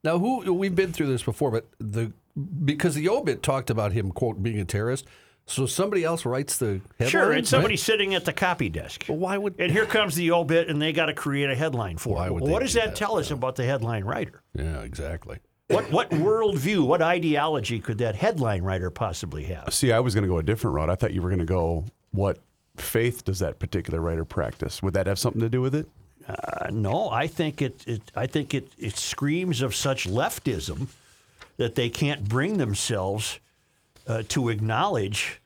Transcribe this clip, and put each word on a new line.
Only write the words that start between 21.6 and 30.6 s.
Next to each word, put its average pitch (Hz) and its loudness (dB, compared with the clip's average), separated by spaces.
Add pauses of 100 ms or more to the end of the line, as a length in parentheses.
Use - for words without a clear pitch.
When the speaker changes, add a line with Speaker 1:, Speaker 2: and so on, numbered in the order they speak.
Speaker 3:
what 98 0 (360)
faith 120 0
does 95 -2
that 90 -2
particular 82 -2
writer 82 0
practice? - -4
Would 92 0
that 95 2
have 98 0
something 117 0
to 113 2
do 123 2
with 131 0
it? 156 -4 (400)
Speaker 2:
Uh, - -6
no, 113 0
I 120 0
think 156 -2
it, - -4
it, 113 -4 (120)
I 123 -2
think 143 -2
it, 139 -4
it - -6
screams 151 -2
of 127 -2
such 135 -2
leftism 104 -2 (680)